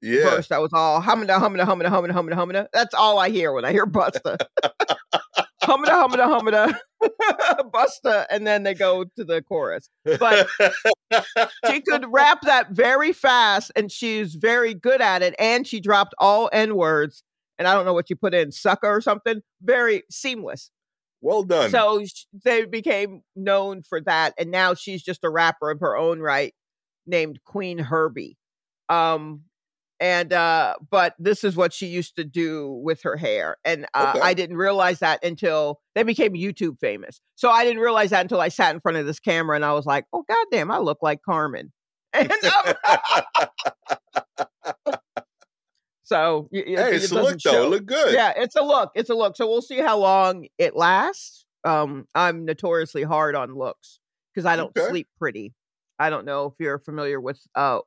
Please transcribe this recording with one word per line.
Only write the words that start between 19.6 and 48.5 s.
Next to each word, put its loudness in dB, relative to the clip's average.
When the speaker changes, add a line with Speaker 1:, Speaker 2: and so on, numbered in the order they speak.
Speaker 2:
Very 0
seamless. -10
Speaker 1:
Well 0
done. 2
Speaker 2:
So 2
sh-, -16
they 2
became -4
known -2
for -6
that, 0
and -6
now 2
she's -10
just -10
a -2
rapper 0
of -8
her -2
own 0
right -2
named -4
Queen -8
Herbie. -4
Um, -2
and, -2
uh, 2
but 2
this -2
is -2
what 2
she -10
used -8
to -6
do -6
with -4
her -4
hair, -4
and, -4
uh, 0
Speaker 1:
Okay. 0
Speaker 2:
I 2
didn't -6
realize 0
that 0
until -2
they 2
became 0
YouTube -6
famous. -6
So 2
I 4
didn't 0
realize 2
that 2
until -2
I 0
sat 2
in -12
front -2
of -4
this -8
camera, 0
and -2
I 0
was -2
like, -2
"Oh, -6
goddamn, -2
I -2
look -2
like -2
Carmen." -4
<laughs> -20
And, 2
um, 2
<laughs> -20
so, 0
y-, -6
y-, -6
Speaker 1:
Hey, 2
Speaker 2:
it 0
Speaker 1:
it's -4
a 0
Speaker 2:
doesn't 0
Speaker 1:
look, 0
though. 2
It 0
Speaker 2:
show. 0
Speaker 1:
look -2
good. 0
Speaker 2:
Yeah, 2
it's -4